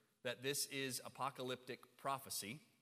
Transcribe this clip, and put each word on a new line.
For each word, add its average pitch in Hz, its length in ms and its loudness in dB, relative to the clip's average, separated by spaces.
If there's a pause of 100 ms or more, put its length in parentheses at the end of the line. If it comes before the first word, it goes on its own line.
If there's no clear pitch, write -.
(240)
that 120 180 0
this 139 300 4
is 135 340 0
apocalyptic 127 760 -2 (200)
prophecy. 135 560 0 (240)